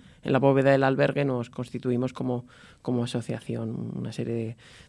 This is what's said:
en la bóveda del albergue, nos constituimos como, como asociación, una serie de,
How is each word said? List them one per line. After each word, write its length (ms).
en 100
la 60
bóveda 320
del 120
albergue, 420
nos 260
constituimos 600
como, 360
como 220
asociación, 920
una 180
serie 200
de, 240